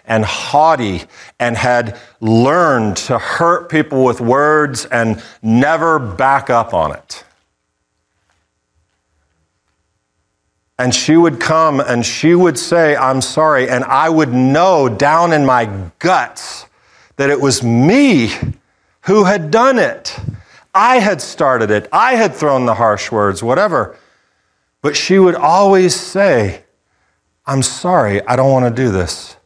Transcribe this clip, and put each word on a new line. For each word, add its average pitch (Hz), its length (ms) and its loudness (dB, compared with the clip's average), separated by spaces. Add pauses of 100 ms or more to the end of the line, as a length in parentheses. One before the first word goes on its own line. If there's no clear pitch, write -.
and 110 180 -2
haughty 127 800 -2 (360)
and 117 180 -2
had 120 400 -2 (220)
learned 120 800 2
to 127 220 -4
hurt - 500 -2
people 135 360 0
with 123 160 -2
words 143 640 0
and 113 360 -2 (200)
never 151 580 0
back 131 500 -2
up 117 240 0
on 78 200 -2
it. - 300 -18 (3500)
And 127 140 0
she - 220 2
would 165 240 4
come 160 400 0
and 120 260 -2
she 160 280 0
would 175 240 2
say, 165 380 0
"I'm 131 260 0
sorry." 143 480 0
And 123 140 -2
I 143 260 0
would 156 240 0
know 139 560 2
down 151 420 2
in 147 140 2
my 123 240 2 (300)
guts - 680 -4 (520)
that 139 120 0
it 143 100 0
was 131 220 0
me 135 680 2 (680)
who 196 240 2
had 180 260 -2
done 247 260 2
it. 139 400 -4 (560)
I 240 260 2
had 190 220 -2
started 127 480 0
it. 104 220 0
I 240 240 2
had 220 180 0
thrown 135 320 0
the 117 80 0
harsh 107 380 -2
words, 101 320 -2
whatever. 143 520 -2 (840)
But 143 160 -2
she 190 220 2
would 180 160 4
always 185 600 2
say, 127 680 -2 (840)
"I'm 135 160 -2
sorry, 123 640 -2
I 123 100 -2
don't 131 160 2
want 127 140 2
to 120 180 -2
do 123 60 2
this. - 560 -6